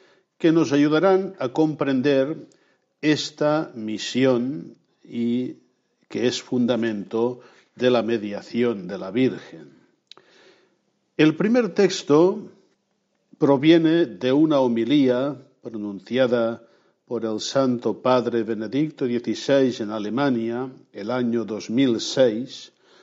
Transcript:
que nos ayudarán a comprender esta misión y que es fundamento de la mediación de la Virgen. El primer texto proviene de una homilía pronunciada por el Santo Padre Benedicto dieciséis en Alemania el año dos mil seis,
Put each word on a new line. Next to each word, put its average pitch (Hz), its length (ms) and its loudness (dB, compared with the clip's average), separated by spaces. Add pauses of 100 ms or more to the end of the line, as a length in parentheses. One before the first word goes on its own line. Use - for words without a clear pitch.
(380)
que 165 140 4
nos 160 200 2
ayudarán 160 680 2
a 131 100 -4
comprender 143 1000 0 (520)
esta 151 760 -2
misión 123 1000 -2 (280)
y 120 540 -4 (520)
que 110 160 -4
es 123 160 -2
fundamento 117 1000 -2 (340)
de 123 160 2
la 120 100 2
mediación 107 840 -4
de 95 100 -8
la 92 140 -10
Virgen. 87 580 -4 (1500)
El 156 200 4
primer 214 400 0
texto 185 760 2 (880)
proviene 160 720 4
de 120 260 -4
una 151 280 4
homilía 127 760 2 (240)
pronunciada 113 1040 -2 (420)
por 117 180 -6
el 110 160 -4
Santo 123 640 -2
Padre 120 400 2
Benedicto 113 640 -4
dieciséis 120 720 0
en 104 120 -6
Alemania 117 800 -4 (200)
el 104 200 -8
año 120 340 -2
dos 104 240 -8
mil 117 320 0
seis, 123 720 -2 (320)